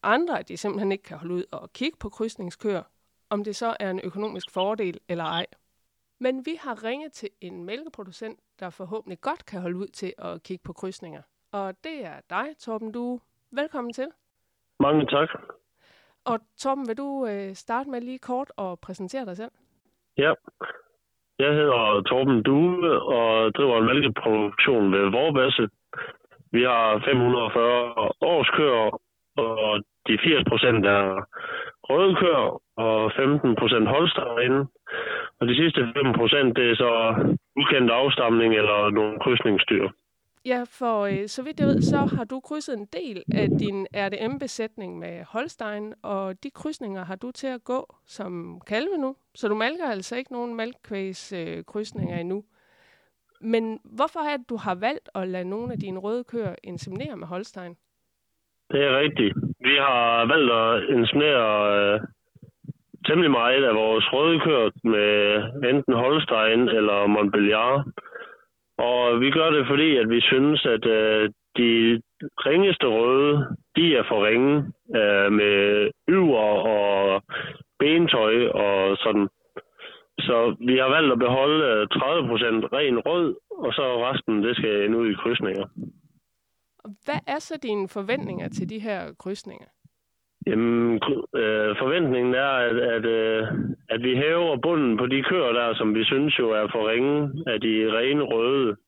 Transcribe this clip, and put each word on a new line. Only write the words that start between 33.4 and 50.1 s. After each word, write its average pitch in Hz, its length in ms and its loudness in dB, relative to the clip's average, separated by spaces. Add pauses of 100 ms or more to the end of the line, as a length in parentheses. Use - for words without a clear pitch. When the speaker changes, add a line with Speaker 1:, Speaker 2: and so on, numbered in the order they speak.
Speaker 2:
procent 110 320 2
Holstein. 127 680 0 (840)
Og 120 80 0
de 120 80 2
sidste 156 260 2 (160)
fem 135 160 2
procent, 120 420 2
det 123 160 2
er 110 40 2
så 120 160 2 (720)
ukendt 131 300 2
afstamning 117 640 4
eller 104 340 2
nogle 107 300 0
krydsningsdyr. 104 720 2 (580)
Speaker 1:
Ja, 247 160 -2 (160)
for, 220 260 0
øh, 196 220 -4
så 254 160 -10
vidt 311 160 -10
jeg 285 80 4
ved, - 140 4
så - 160 2
har 277 260 0
du 262 160 -8
krydset 294 380 -8
en 208 80 -10
del 269 380 -10 (100)
af 208 160 0 (100)
din 202 360 -4
R 196 140 -2
D 220 200 -6
M-besætning 220 720 -10
med 170 240 -14
Holstein, 214 720 -10 (100)
og 190 400 -8
de 277 60 -12
krydsninger 214 560 -10
har 190 100 -10
du 247 160 -12
til - 160 -10
at 254 160 -10
gå - 320 -8 (120)
som 175 600 -12
kalve 311 300 -4
nu. 269 180 -4 (200)
Så 233 120 -6
du 208 80 0
malker 294 300 -4
altså 220 300 -6